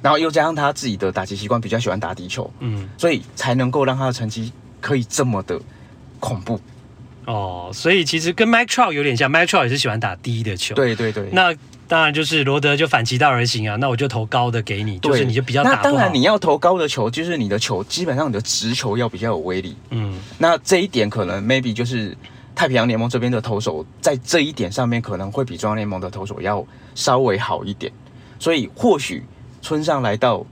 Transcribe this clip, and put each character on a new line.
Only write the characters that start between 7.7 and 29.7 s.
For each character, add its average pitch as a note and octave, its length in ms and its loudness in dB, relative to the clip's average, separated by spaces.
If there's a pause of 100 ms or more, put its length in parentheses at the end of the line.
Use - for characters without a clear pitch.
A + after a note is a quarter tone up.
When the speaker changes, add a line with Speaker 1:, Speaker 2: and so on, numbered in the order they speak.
Speaker 2:
所 D#3+ 160 -2
以 F#3 140 4
其 D#3 160 -2
实 E3+ 140 -2
跟 A3+ 160 4
Mike A#3 180 4
Trout A3+ 240 2
有 C#3+ 100 -2
点 C#3 140 2
像， C3+ 160 2
Mike E3 160 4
Trout F3 160 4
也 A#2+ 60 0
是 C3+ 80 0
喜 C3 100 0
欢 A2 100 -2
打 G#2+ 200 -2
低 A2+ 260 -4
的 G2+ 140 -4
球。 - 180 -6
Speaker 1:
对， A#2+ 180 2
对， A2 160 -2
对。 G#2 220 -6
Speaker 2:
那 F3+ 240 4 (320)
当 D#3+ 160 4
然 D3+ 100 2
就 D3+ 80 0
是 D3+ 220 0
罗 C#3 160 2
德 C#3+ 160 4
就 C3 100 4
反 B2 200 2
其 B2 120 -2
道 D3 120 6
而 B2 160 2
行 A2 240 -2
啊， G#2 80 -4
那 C#3 100 0
我 B2 80 2
就 C3+ 140 0
投 A2 160 -2
高 A#2+ 260 0
的 A#2 100 -2
给 G#2 220 -4
你， G2+ 160 -4
Speaker 1:
对。 D3 120 0
Speaker 2:
就 C3 80 4
是 G#2+ 40 4
你 A#2 100 2
就 C3 80 2
比 B2 120 -6
较 C#3+ 100 4
打 - 60 4
不 F3+ 80 4
好。 G#2 60 -2
Speaker 1:
那 C#4 60 6
当 C#3+ 80 4
然 F#3 160 2
你 C3 100 2
要 G3+ 140 6
投 D3+ 200 2
高 F3 200 4
的 D#3+ 80 2
球， A2+ 240 -2
就 D3+ 140 -4
是 E3+ 140 -2
你 A2+ 100 0
的 G2+ 100 0
球， F#2+ 280 -2
基 - 200 -4
本 C#3 120 0
上 D3+ 100 0
你 A#2+ 60 -2
的 G#2 80 -2
直 - 340 -2
球 G#2+ 220 -2
要 A#2+ 100 0
比 G2 100 -6
较 A#2 120 -2
有 F#2+ 80 0
威 F#2 240 -2
力。 F#2 120 -10 (180)
Speaker 2:
嗯。 G2+ 280 -4 (180)
Speaker 1:
那 E3 280 4
这 F3+ 140 6
一 G3 80 0
点 A2 220 2
可 G#2 140 -2
能 F#2+ 180 -4
maybe B2+ 320 0
就 A#2+ 120 -2
是 A#2 280 -4 (400)
太 - 140 2
平 B2+ 80 0
洋 A#2 100 4
联 A2+ 140 2
盟 A#2 100 0
这 A#2+ 80 -2
边 B2 140 0
的 A#2 80 0
投 G#2+ 180 -4
手 D#2+ 280 -4 (160)
在 C#3+ 160 2
这 D#3+ 240 0
一 D3+ 100 -2
点 G#2 180 -4
上 B2 180 -2
面 A#2 140 0
可 G#2 140 -8
能 G2 160 -6
会 C#3 140 -2
比 F2 100 -12
中 G#2+ 140 -4
央 G#2+ 80 -2
联 G#2 100 -4
盟 F#2 140 -6
的 F#2 80 -8
投 F#2+ 160 -10
手 G2+ 160 -10
要 G2+ 240 -2 (280)
稍 C3 260 2
微 A2+ 180 4
好 - 260 -2
一 G2+ 100 -8
点， - 160 -8 (480)
所 E3 160 0
以 B2+ 220 0
或 F#3+ 240 2
许 F2+ 240 -8 (380)
村 D3+ 200 -2